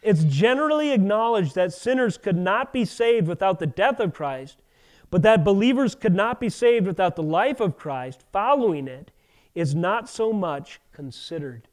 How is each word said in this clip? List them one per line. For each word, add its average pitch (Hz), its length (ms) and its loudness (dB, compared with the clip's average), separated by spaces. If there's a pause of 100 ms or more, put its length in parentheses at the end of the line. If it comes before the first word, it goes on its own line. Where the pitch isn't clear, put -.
It's 185 220 2
generally 277 680 2
acknowledged 208 640 0
that 180 180 0
sinners 247 420 -2
could 175 220 -2
not 202 340 -2
be 247 140 -2
saved 233 420 0
without 185 300 0
the 160 80 -4
death 220 340 0
of 196 140 -2
Christ, 135 480 -10 (480)
but 180 120 2
that 208 220 6
believers 233 500 2
could 202 200 0
not 220 260 -2
be 240 80 -2
saved 233 380 2
without 185 300 0
the 165 60 -6
life 196 380 0
of 190 160 0
Christ 131 560 -10
following 208 560 0
it 131 220 -18 (420)
is 156 220 -2
not 185 340 -2
so 220 240 -2
much 175 480 -6 (120)
considered. 139 800 -12